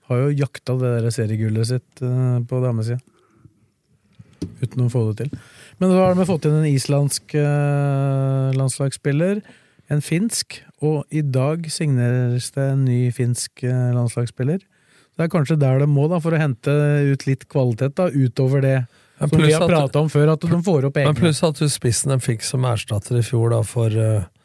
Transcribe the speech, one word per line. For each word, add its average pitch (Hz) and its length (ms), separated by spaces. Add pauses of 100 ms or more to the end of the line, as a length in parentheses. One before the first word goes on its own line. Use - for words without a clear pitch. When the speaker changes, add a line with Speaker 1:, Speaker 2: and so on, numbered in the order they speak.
Speaker 1:
har 123 100
jo 135 160
jakta 135 460
det 120 240
der 117 80
seriegullet 110 560
sitt, - 340
eh, 127 460
på 127 160
damesida. 117 360 (1600)
Uten 127 240
å 120 40
få 113 240
det 104 40 (120)
til. - 100 (400)
Men 185 120
så 180 140
har 185 100
de 185 100
fått 165 200
inn 151 180
en - 20
islandsk, 143 680
eh, 139 1200
landslagsspiller, 143 840 (480)
en 147 120
finsk, - 600 (200)
og 147 300
i 156 100
dag 143 480
signeres 123 840
det 139 180
en 135 140
ny 123 260
finsk, - 520
eh, 123 300
landslagsspiller. 123 680 (580)
Det 165 80
er - 40
kanskje 156 300
der 135 200
de 143 80
må 147 220
da, 180 100
for 160 120
å 165 60
hente 147 320 (420)
ut 135 140
litt 135 240
kvalitet 127 460
da, 185 140
utover 135 520
det 135 260 (320)
Speaker 2:
Men 147 100
Speaker 1:
som 156 100
vi 156 80
Speaker 2:
pluss 151 100
Speaker 1:
har 175 60
Speaker 2:
at 170 60
Speaker 1:
pratet 151 320
om 156 80
før, 151 240
at 156 80
de 170 60 (140)
får 165 240
opp 139 100
Speaker 2:
Men 143 120
Speaker 1:
egne. 147 100
Speaker 2:
pluss 160 260
at 160 120
du 156 100
spissen 131 440
de 135 100
fikk 117 240
som - 180
erstatter 117 560
i 120 80
fjor 117 240
da, 113 140
for, 113 260
eh, 110 360 (200)